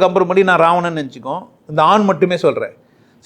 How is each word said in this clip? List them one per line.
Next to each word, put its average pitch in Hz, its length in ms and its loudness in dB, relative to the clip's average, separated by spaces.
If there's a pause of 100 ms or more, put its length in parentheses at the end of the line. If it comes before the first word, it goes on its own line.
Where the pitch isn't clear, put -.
கம்பேர் 180 260 0
பண்ணி 190 200 2
நான் 170 160 2
ராவணன்னு 170 360 -2
நினச்சிக்கோம். 131 400 -12 (300)
இந்த 156 100 0 (100)
ஆண் 208 180 2
மட்டுமே 175 340 0
சொல்றேன். 120 300 -2 (520)